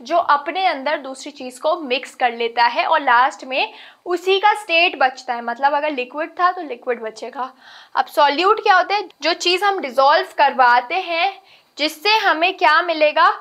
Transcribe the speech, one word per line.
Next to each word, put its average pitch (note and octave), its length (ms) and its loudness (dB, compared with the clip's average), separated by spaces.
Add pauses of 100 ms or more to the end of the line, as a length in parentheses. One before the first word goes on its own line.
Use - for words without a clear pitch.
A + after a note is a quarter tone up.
जो C#4+ 140 -4
अपने D#4+ 500 0
अंदर D4 300 -2
दूसरी C4+ 340 -12
चीज़ B3+ 300 -14
को A3 160 -2
मिक्स C4+ 380 -6
कर A#3+ 180 -2
लेता A#3 320 -2
है B3 200 0
और D#4 160 2
लास्ट C4+ 440 2
में C#4+ 280 -4 (340)
उसी F#4 340 0
का G#4 140 2
स्टेट E4+ 440 0
बचता B3+ 360 -2
है, A#3+ 60 -8
मतलब B3+ 340 -2
अगर D4+ 160 -2
लिक्विड D4 400 -6
था F4+ 220 0
तो F4+ 100 -10
लिक्विड A#3+ 380 -6
बचेगा। A#3 520 -10 (420)
अब - 120 0
सॉल्यूट E4 560 2
क्या G4+ 140 6
होते F4 180 0
हैं, G4+ 140 -4 (140)
जो D#4+ 100 0
चीज़ F4+ 320 -2
हम G4 140 0
डिसॉल्व C#4+ 480 2 (120)
करवाते B3 560 2
हैं F4+ 480 -4 (360)
जिससे D#4 400 0
हमें F#4 380 0
क्या D#4+ 260 4
मिलेगा, D#4 460 2 (120)